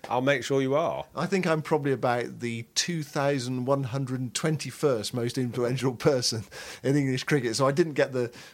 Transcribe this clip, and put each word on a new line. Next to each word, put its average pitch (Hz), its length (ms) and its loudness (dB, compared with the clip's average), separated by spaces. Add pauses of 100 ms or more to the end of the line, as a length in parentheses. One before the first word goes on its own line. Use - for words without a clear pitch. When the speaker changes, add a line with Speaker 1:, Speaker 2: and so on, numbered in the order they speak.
Speaker 1:
I'll 123 140 2
make 131 220 2
sure 139 180 2
you 131 140 0
are. 147 300 0 (100)
Speaker 2:
I 156 100 -2
think 185 220 0
I'm 160 160 2
probably 143 300 2
about 123 460 0
the 117 360 -6
two 170 260 -2
thousand 135 640 0
one 139 200 2
hundred 127 500 -4
twenty-first 135 800 0
most 120 200 -2
influential 123 580 0
<laughs> - 180 2
person 120 320 0 (400)
in 135 120 4
English 135 280 2
cricket, 123 320 2
so 135 100 2
I 139 60 4
didn't 160 220 2
get 131 200 0
the, 123 180 -2 (220)